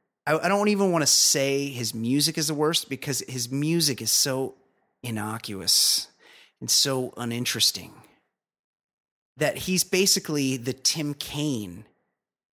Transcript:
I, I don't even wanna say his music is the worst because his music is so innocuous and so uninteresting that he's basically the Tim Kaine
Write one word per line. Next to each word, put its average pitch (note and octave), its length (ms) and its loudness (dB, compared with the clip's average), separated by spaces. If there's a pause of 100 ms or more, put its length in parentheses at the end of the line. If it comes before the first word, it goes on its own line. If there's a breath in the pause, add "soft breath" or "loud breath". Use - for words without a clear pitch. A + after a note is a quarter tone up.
(260)
I, D#3 120 2
I E3 100 0
don't G3+ 220 4
even G3 220 4
wanna D#3+ 160 4
say C#3 600 2
his B2 260 -6
music C3+ 440 0
is D3+ 100 0
the D#3 60 -2
worst D3+ 360 0
because C3+ 380 -4
his B2 240 -6
music D3 500 0
is A2+ 100 -2
so C3 440 0 (460)
innocuous G#2+ 1040 -2 (540 soft breath)
and B2+ 80 -4
so C3 480 0
uninteresting A#2 760 -2 (1400)
that C#3+ 200 0
he's F#3 260 0
basically D#3 720 2
the A#2+ 160 -4
Tim D3 400 -2
Kaine A#2+ 720 -6 (680)